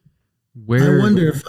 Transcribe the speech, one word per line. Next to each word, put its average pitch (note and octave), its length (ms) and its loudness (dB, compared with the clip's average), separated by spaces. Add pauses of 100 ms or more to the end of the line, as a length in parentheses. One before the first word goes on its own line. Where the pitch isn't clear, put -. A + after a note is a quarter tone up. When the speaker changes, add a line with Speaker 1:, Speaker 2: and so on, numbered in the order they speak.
(540)
Speaker 1:
Where A#2+ 440 0
Speaker 2:
I G3 40 2
wonder F#3+ 260 0
if, C#3+ 200 -6